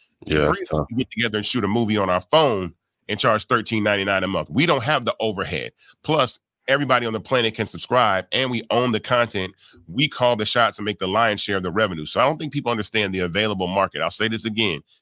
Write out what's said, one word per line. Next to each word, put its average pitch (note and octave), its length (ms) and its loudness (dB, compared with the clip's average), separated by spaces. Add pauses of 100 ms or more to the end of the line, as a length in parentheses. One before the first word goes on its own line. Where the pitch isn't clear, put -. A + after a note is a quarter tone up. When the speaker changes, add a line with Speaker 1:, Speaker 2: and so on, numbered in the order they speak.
(260)
Speaker 1:
Yeah, D2+ 220 2
Speaker 2:
Three - 0 -
Speaker 1:
that's F#3 140 0
Speaker 2:
of - 20 -8
us D#2 180 -4
Speaker 1:
tough. D2 80 -4
Speaker 2:
can A2 80 -8
get C3 140 -4
together A2 260 -2
and G#2 80 -2
shoot A#2+ 180 0
a G2+ 60 0
movie G#2+ 260 0
on G2 140 2
our F2+ 120 2
phone A2+ 520 2 (340)
and G#2+ 100 -4
charge A2 280 2
thirteen A2 400 0
ninety-nine G2 400 2
a - 20 0
month. F2 220 -2
We A#2 160 2
don't C#3+ 180 2
have C3 220 0
the A2+ 160 -2
overhead. F2+ 500 -4 (320)
Plus, D3 380 0 (260)
everybody B2+ 380 2
on A2+ 80 -2
the A2 80 -2
planet A2+ 340 0
can G#2+ 120 -2
subscribe, G2+ 680 0
and B2+ 180 0
we A2+ 180 -2
own B2 220 2
the G#2+ 80 0
content. A2+ 540 0 (340)
We C3 220 -2
call A#2+ 260 2
the G#2+ 100 0
shots A2+ 320 2
and G#2 80 -6
make G#2 140 -4
the F#2+ 80 -4
lion's G#2+ 320 2
share G2+ 180 -2
of F#2 60 -4
the F2+ 80 -4
revenue. F2+ 340 -2
So - 140 -2
I B2 60 4
don't D3+ 120 0
think D3+ 140 -8
people C3 200 -2
understand G#2 420 -2
the F#2 80 0
available F#2 460 0
market. F#2 340 0
I'll E2 100 -2
say A2+ 160 -2
this A2 160 -4
again. G#2 380 -2 (200)